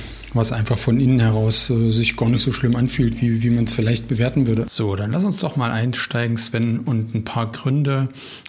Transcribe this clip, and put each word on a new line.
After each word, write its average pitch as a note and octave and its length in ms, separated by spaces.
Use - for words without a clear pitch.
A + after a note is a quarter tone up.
was A#2 180
einfach A2+ 260
von A#2+ 220
innen C3 200
heraus, A2 500
äh, A2+ 220
sich A2+ 240
gar A#2 140
nicht A2+ 120
so A#2+ 120
schlimm A#2+ 220
anfühlt, A#2+ 460
wie, A#2 220
wie A#2+ 60
man's A#2 260
vielleicht A2+ 320
bewerten B2 400
würde. A2+ 200
So, G2+ 280
dann G#2 160
lass F3+ 140
uns F#3+ 160
doch D#3+ 160
mal A#2 140
einsteigen, A#2 680
Sven, A#2 420
und A2+ 340
ein A2+ 120
paar A2+ 260
Gründe, C3+ 560